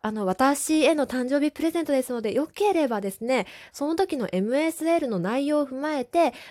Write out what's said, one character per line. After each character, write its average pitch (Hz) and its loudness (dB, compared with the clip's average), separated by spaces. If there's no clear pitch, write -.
あ 214 -4
の、 214 -2
私 277 2
へ 320 6
の 294 0
誕 247 -4
生 277 2
日 294 0
プ - -8
レ 320 0
ゼ 339 0
ン - -6
ト 294 -2
で 262 2
す 254 -6
の 233 -4
で、 214 -2
よ 285 0
け 403 0
れ 320 2
ば 226 -2
で 196 -4
す 208 -10
ね、 247 0
そ 285 -4
の 330 -2
時 381 0
の 233 -2
エ 185 0
ム 226 0
エ 320 2
ス 320 -4
エ 339 4
ル 285 -2
の 208 -2
内 240 0
容 294 2
を 285 -4
踏 262 -8
ま 302 -2
え 254 -2
て、 311 2